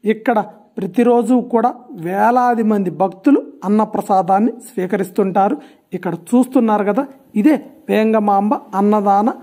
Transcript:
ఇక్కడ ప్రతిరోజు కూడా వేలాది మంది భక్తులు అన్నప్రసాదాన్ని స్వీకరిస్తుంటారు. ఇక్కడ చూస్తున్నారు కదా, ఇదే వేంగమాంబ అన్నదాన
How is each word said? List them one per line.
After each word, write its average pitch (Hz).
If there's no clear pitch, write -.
ఇక్కడ 220
ప్రతిరోజు 240
కూడా 233
వేలాది 233
మంది 196
భక్తులు 226
అన్నప్రసాదాన్ని 202
స్వీకరిస్తుంటారు. 190
ఇక్కడ 180
చూస్తున్నారు 226
కదా, 220
ఇదే 208
వేంగమాంబ 208
అన్నదాన 208